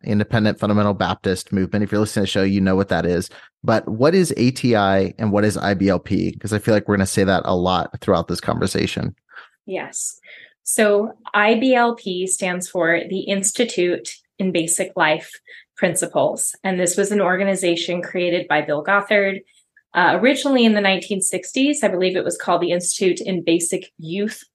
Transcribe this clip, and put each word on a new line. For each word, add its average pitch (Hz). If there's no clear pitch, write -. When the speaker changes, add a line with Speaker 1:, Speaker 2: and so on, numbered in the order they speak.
Speaker 1:
Independent 107
Fundamental 104
Baptist 95
Movement. 101
If 95
you're 107
listening 104
to -
the -
show, 98
you 98
know 95
what 98
that 85
is. 87
But 113
what 135
is 180
A 123
T 123
I 98
and 110
what 101
is 104
I 101
B 95
L 90
P? 90
'Cause 104
I 107
feel 110
like 104
we're 104
gonna 95
say 101
that 95
a 92
lot 90
throughout 87
this 90
conversation. -
Speaker 2:
Yes. -
So 208
I 208
B 254
L 240
P 185
stands 180
for 170
the 190
Institute 196
in 190
Basic 170
Life 156
Principles. -
And 185
this 180
was 202
an 202
organization 180
created 175
by 151
Bill 151
Gothard, 196
uh, 170
originally 269
in 214
the 208
nineteen 190
sixties. 269
I 208
believe 185
it 180
was 170
called 175
the 175
Institute 180
in 180
Basic 170
Youth 190